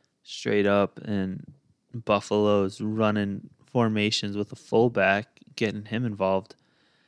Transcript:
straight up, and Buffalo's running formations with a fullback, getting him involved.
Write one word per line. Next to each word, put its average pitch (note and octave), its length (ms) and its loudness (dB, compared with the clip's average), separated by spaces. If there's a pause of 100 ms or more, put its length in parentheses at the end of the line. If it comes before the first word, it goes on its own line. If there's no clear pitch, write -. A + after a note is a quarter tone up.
(240)
straight G#2 420 0
up, G2+ 340 0
and F#2+ 520 -6 (400)
Buffalo's G#2 880 0
running G#2+ 680 -2 (160)
formations G#2+ 680 0
with G#2 160 -6
a G2+ 40 -14
fullback, A2 840 2 (160)
getting G#2 300 -4
him A2+ 180 -4
involved. F#2+ 500 -2 (540)